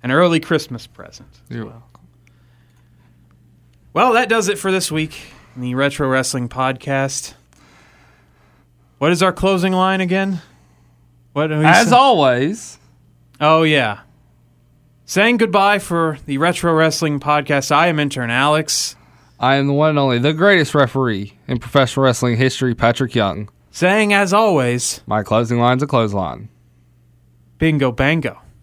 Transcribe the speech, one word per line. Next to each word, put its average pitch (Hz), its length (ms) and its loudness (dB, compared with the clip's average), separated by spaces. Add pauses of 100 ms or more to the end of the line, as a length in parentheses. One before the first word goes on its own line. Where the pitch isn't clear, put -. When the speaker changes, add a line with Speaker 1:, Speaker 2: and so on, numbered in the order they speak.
Speaker 1:
An 123 80 -8
early 165 300 2
Christmas 151 480 -6
present - 420 -20 (220)
as 120 40 -12
Speaker 2:
You're 113 100 -10
Speaker 1:
well. - 80 -18 (200)
Speaker 2:
welcome. - 140 -20 (1900)
Speaker 1:
Well, 240 200 2
that 233 160 2
does 214 180 0
it 196 100 -2
for 190 140 -4
this 185 200 -4
week 156 420 -8 (220)
in 127 60 -12
the 123 140 -6
Retro 139 320 0
Wrestling 131 420 -2
Podcast. 135 840 -4 (1600)
What 156 140 0
is 170 100 0
our 185 120 2
closing 190 400 0
line 190 280 0
again? 190 400 -2 (920)
What 151 140 -2
do 151 120 -2
we 156 60 2
Speaker 2:
As 185 240 6
Speaker 1:
say? 247 60 4
Speaker 2:
always. 170 840 2 (600)
Speaker 1:
Oh, 160 240 4
yeah. 131 360 0 (1040)
Saying 226 320 2
goodbye 202 420 2
for 165 460 -2
the 139 140 -4
Retro 170 340 0
Wrestling 156 460 0
Podcast, 147 520 -2
I 156 160 4
am 156 120 -2
intern 131 320 -4
Alex. 151 640 -2 (440)
Speaker 2:
I 131 180 2
am 139 100 0
the 143 60 0
one 151 180 2
and 147 80 0
only, 131 180 0
the 143 160 0
greatest 175 400 2
referee 123 600 0 (140)
in 127 120 -4
professional 135 460 0
wrestling 120 320 0
history, 127 360 0
Patrick 117 400 0
Young. 104 360 -2 (200)
Speaker 1:
Saying, 202 440 0
as 196 200 0
always, 143 720 0
Speaker 2:
my 107 160 -2
closing 117 380 0
line's 127 240 2
a 147 40 -6
clothesline. 101 600 -4 (1120)
Speaker 1:
Bingo, 147 320 0
bango. 139 480 -2 (240)